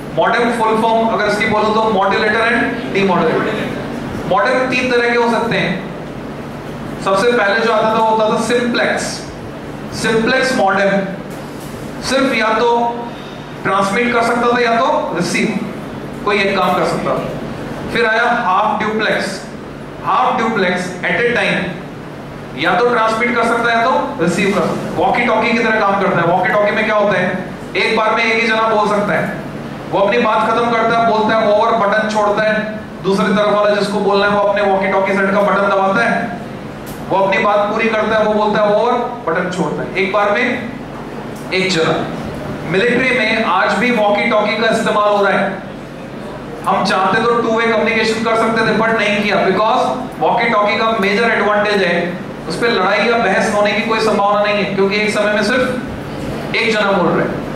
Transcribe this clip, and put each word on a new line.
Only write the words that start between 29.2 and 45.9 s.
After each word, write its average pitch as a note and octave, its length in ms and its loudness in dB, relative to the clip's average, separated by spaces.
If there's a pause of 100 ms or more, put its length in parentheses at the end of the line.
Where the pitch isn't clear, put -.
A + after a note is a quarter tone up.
वो F3 80 0
अपनी G#3 200 2
बात A3 300 2
खत्म A#3 220 2
करता A3+ 260 2
है, A3+ 120 4
बोलता G#3+ 260 2
है G#3+ 160 2
ओवर, G#3+ 260 4
बटन G#3 320 2
छोड़ता G#3+ 340 2
है, G#3+ 100 2 (500)
दूसरी G3 240 2
तरफ G#3 220 2
वाला G#3 260 2
जिसको G3 260 -2
बोलना G3 240 2
है G3+ 80 2
वो G3+ 80 2
अपने G3+ 220 2
वॉकी G3 260 2
टॉकी G#3 240 0
सेट G3 180 2
का G3+ 100 2
बटन G3+ 280 2
दबाता G3 340 2
है, - 380 -2 (680)
वो F#3 80 2
अपनी F#3+ 220 2
बात G#3 200 2 (120)
पूरी A3 180 0
करता G#3+ 280 0
है, G#3+ 80 4
वो G#3+ 100 2
बोलता G#3+ 260 2
है G#3 140 4
ओवर, A#3 180 2 (320)
बटन F3 260 -2
छोड़ता - 300 -4
है, B2 160 -8
एक G3 160 0
बार G#3 180 2
में - 1200 -6
एक F#3 180 0
जना। D#3+ 240 2 (760)
मिलिट्री B3 480 2
में A3 260 0
आज G3+ 320 2
भी B3 160 2
वॉकी G#3 360 2
टॉकी G#3+ 280 2
का A3+ 120 0
इस्तेमाल G#3 400 2
हो G3+ 140 2
रहा F#3+ 100 2
है। G3 280 -2 (1040)